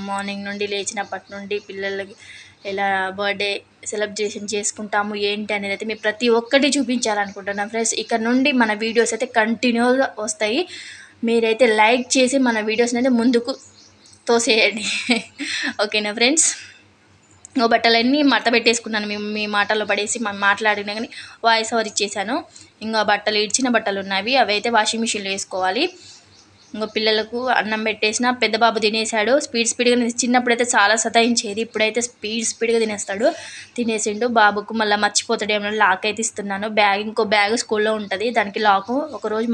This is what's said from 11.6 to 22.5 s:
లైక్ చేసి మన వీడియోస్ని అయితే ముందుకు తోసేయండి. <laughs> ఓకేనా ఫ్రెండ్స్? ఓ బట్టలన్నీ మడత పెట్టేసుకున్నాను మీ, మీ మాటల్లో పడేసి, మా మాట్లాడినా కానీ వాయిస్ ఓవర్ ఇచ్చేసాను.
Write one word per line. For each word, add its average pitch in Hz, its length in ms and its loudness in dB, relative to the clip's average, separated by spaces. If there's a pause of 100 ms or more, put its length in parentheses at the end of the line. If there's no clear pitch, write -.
లైక్ 247 240 4 (120)
చేసి 254 220 4 (100)
మన 220 100 0 (100)
వీడియోస్ని 240 320 0
అయితే 262 200 2
ముందుకు 240 320 2 (720)
తోసేయండి. 220 580 2 (240)
<laughs> - 720 -4
ఓకేనా 208 320 -2
ఫ్రెండ్స్? 247 340 2 (1160)
ఓ - 80 6
బట్టలన్నీ 233 480 4 (100)
మడత 220 240 2
పెట్టేసుకున్నాను 226 560 0
మీ, 208 80 -6 (160)
మీ 214 140 -4
మాటల్లో 208 380 0
పడేసి, 202 380 -2
మా 208 80 -4 (140)
మాట్లాడినా 208 500 0
కానీ 226 140 -6 (340)
వాయిస్ 226 300 2
ఓవర్ 226 180 0
ఇచ్చేసాను. 202 440 -4 (460)